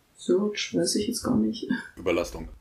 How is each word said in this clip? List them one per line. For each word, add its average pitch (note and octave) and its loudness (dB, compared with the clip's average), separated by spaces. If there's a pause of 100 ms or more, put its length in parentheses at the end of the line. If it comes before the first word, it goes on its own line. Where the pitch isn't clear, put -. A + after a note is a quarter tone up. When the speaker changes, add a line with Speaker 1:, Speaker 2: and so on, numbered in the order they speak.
(160)
Speaker 1:
Surge“, G#3 0
weiß E3+ 2
ich G#3 0
jetzt - -4
gar - 2
nicht. - 0 (280)
Speaker 2:
Überlastung. F2 -2 (120)